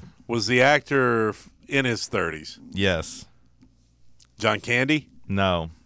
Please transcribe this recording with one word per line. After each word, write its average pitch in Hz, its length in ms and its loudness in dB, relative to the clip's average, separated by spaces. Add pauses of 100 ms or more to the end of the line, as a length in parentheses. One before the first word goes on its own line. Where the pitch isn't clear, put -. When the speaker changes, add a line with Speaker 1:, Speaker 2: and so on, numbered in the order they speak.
(280)
Speaker 1:
Was 113 200 -2
the 123 140 4
actor 131 680 2
f-, - 200 -10 (180)
in 139 180 0
his 117 220 -2
thirties? 80 520 -6 (120)
Speaker 2:
Yes. 92 540 -2 (1120)
Speaker 1:
John 107 220 0
Candy? 135 500 0 (180)
Speaker 2:
No. 90 440 0 (140)